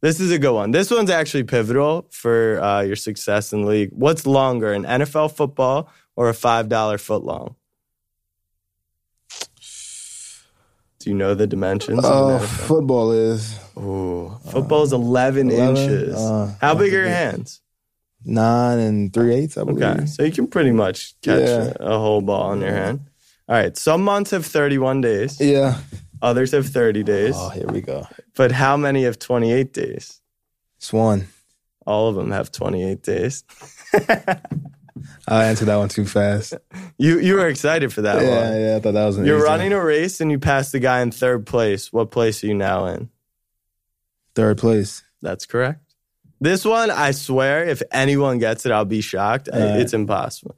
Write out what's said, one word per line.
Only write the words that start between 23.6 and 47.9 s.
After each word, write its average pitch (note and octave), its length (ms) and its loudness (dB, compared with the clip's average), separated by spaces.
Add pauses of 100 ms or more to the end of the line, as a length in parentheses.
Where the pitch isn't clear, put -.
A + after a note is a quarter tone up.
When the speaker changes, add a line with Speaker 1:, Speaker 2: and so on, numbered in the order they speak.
Speaker 1:
some E3 260 2
months G3+ 300 0
have F3+ 120 -2
thirty-one C3+ 560 0
days. A#2 400 -2
Speaker 2:
Yeah. C#3 380 4 (440)
Speaker 1:
Others B2 300 2
have C#3 160 2
thirty A2+ 340 2
days. G#2 340 0
Speaker 2:
Oh, F#2 140 -8
here F#2 180 -8
we G2 120 -4
go. C3+ 260 -8 (280)
Speaker 1:
But B2 180 4
how C3+ 240 2
many C#3 280 2
have A#2+ 140 0
twenty-eight B2 540 0
days? - 480 -10 (580)
Speaker 2:
It's - 140 -14
one. G#2+ 360 2 (580)
Speaker 1:
All G#2+ 220 2
of A2 80 -2
them F#2+ 140 -4
have G2 220 -4
twenty-eight F#2+ 500 -4
days. G2 420 -4 (480)
<laughs> - 20 -4 (1300)
Speaker 2:
I A2 160 2
answered A2 220 0
that G#2 100 2
one G2+ 120 0
too G#2 180 -2
fast. G#2 480 0 (440)
Speaker 1:
You, D#3+ 220 4
you F3+ 160 4
were F#3 100 2
excited D3 460 0
for G#2+ 100 -4
that G#2 180 2
Speaker 2:
Yeah, A#2 300 2
Speaker 1:
one. A2 100 0
Speaker 2:
yeah, A2 160 2
I A2 40 0
thought A2 140 0
that G#2 120 2
was G2+ 100 0
an A#2+ 100 0
Speaker 1:
You're D3+ 120 4
Speaker 2:
easy D3+ 80 4
Speaker 1:
running E3 240 2
Speaker 2:
one. G3+ 100 0
Speaker 1:
a F3 40 -2
race D#3+ 360 0
and D#3 100 0
you C#3+ 100 0
pass C#3 320 0
the C3+ 80 -2
guy B2+ 220 2
in A#2+ 100 -2
third B2 340 -2
place. G#2+ 460 0
What A2 180 -2
place A2+ 320 -2
are G#2 60 -4
you G#2 60 0
now F#2+ 320 -2
in? F2+ 220 -8 (1300)
Speaker 2:
Third G#2+ 240 2
place. G#2+ 460 0 (180)
Speaker 1:
That's F#2 240 -8
correct. B2+ 480 -6 (460)
This F3+ 240 0
one, A3+ 260 2
I C#3+ 220 0
swear, C3+ 520 0
if D#3 160 -2 (120)